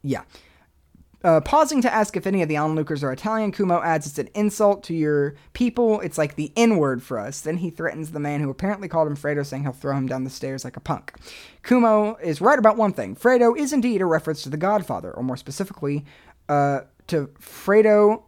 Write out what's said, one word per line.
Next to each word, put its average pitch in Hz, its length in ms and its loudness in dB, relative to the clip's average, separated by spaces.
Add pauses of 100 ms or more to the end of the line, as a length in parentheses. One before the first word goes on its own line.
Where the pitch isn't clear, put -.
Yeah. 135 220 -6 (1000)
Uh, 165 160 6
pausing 294 420 2
to 240 120 2
ask - 240 0
if 190 100 -4
any 190 140 0
of 156 80 -2
the 151 80 0
onlookers 151 460 -2
are 131 100 -2
Italian, 214 400 -2
Cuomo 180 320 2
adds, 160 200 0
"It's 143 120 -10
an 139 160 -4
insult 208 520 0
to 170 80 -6
your 147 420 0 (180)
people. 226 480 0
It's 170 160 -6
like 151 180 -2
the 151 220 -6
N-word 160 440 2
for 123 160 -8
us." 107 220 -8
Then 160 180 -6
he 170 120 -6
threatens 160 420 -8
the 156 80 -8
man 147 220 -4
who 139 80 -4
apparently 190 400 -6
called 160 180 0
him 147 80 -4
Fredo, 147 300 -4
saying 139 180 -8
he'll 135 80 -4
throw 139 240 -6
him 131 120 -2
down 131 180 -6
the 131 40 -10
stairs 135 360 -10
like 127 100 -14
a - 60 -16
punk. - 320 -8 (500)
Cuomo 220 580 2
is 156 200 -4
right 262 180 6
about 214 160 6
one 214 160 2
thing. 104 240 -8
Fredo 240 420 4
is 285 140 -4
indeed 233 300 0
a 185 40 2
reference 160 380 -2
to 139 60 -12
The 151 80 -6
Godfather, 175 560 -2
or - 100 -8
more 127 140 -4
specifically, 143 640 -6 (460)
uh, 143 320 2 (260)
to 147 200 -2 (120)
Fredo 214 880 4